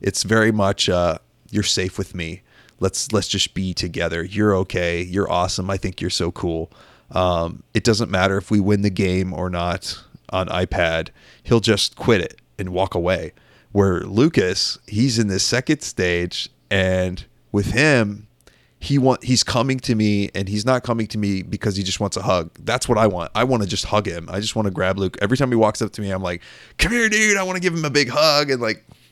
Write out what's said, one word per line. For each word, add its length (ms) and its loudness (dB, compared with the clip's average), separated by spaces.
It's 220 -2
very 300 4
much, 360 0
uh, 300 2
"You're 140 0
safe 340 -2
with 160 -6
me. 280 -8
Let's, 320 -2
let's 160 2
just 260 -2
be 200 -4
together. 500 -4
You're 320 2
okay. 460 0
You're 280 -2
awesome. 400 0
I 60 0
think 240 -6
you're 100 -4
so 200 -2
cool." 400 -4
Um, 520 0
it 100 0
doesn't 260 2
matter 280 2
if 120 -8
we 100 4
win 220 2
the 80 2
game 420 0
or 180 -6
not 500 -4
on 180 -2
iPad. 600 -2
He'll 180 2
just 360 0
quit 240 2
it 200 -8
and 120 -6
walk 240 -2
away. 380 -2
Where 300 4
Lucas, 840 2
he's 320 0
in 100 2
the 120 0
second 420 0
stage, 640 -2
and 540 0
with 200 0
him, 560 2
he 200 0
want, 240 4
he's 220 2
coming 340 0
to 160 -2
me, 400 2
and 140 -4
he's 180 -4
not 160 2
coming 240 -2
to 120 -10
me 240 -2
because 340 -4
he 80 -2
just 160 -6
wants 160 -2
a 60 -6
hug. 360 -2
That's 300 -4
what 100 4
I 80 6
want. 280 -2
I 100 2
wanna 220 2
just 180 -4
hug 240 0
him. 200 -8
I 120 -4
just 160 -6
wanna 160 0
grab 260 0
Luke. 240 -2
Every 140 2
time 140 0
he 40 2
walks 260 2
up 120 -2
to 80 -12
me, 100 -4
I'm 120 -4
like, 200 -4
"Come 140 -2
here, 160 0
dude. 280 2
I 80 -2
wanna 160 -4
give 140 0
him 100 -2
a 60 -2
big 180 2
hug," 420 2
and, 100 0
like, 240 -4